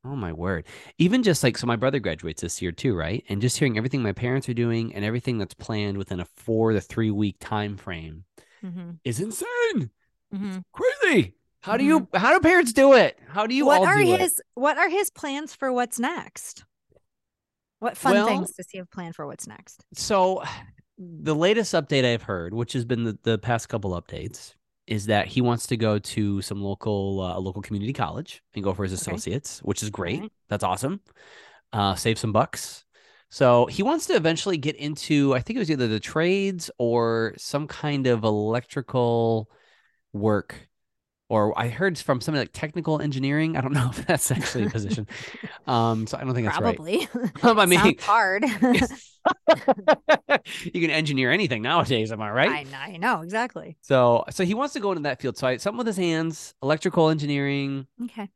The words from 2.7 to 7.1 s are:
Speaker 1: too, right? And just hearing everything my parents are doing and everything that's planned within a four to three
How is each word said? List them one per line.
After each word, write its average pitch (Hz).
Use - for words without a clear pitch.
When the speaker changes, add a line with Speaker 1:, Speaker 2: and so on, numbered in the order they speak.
Speaker 1:
too, 110
right? 85
And 101
just 123
hearing 123
everything 127
my 104
parents 127
are 127
doing 117
and 101
everything 120
that's 98
planned 104
within 95
a 87
four 110
to 98
three 110